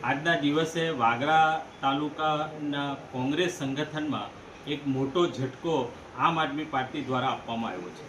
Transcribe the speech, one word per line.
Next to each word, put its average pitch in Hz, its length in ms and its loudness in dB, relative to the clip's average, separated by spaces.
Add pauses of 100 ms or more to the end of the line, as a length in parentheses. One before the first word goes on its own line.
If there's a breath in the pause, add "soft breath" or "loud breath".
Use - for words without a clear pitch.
આજના 147 320 2
દિવસે 156 540 2
વાગરા 147 760 4 (160)
તાલુકાના 147 1120 0
કોંગ્રેસ 139 680 0
સંગઠનમાં 147 680 -2 (420)
એક 143 180 -2
મોટો 135 400 2
ઝટકો 131 680 -2 (260)
આમ 160 200 4
આદમી 151 240 0
પાર્ટી 139 380 -2
દ્વારા 127 260 0
આપવામાં 117 440 -4
આવ્યો 90 180 -8
છે. - 200 -14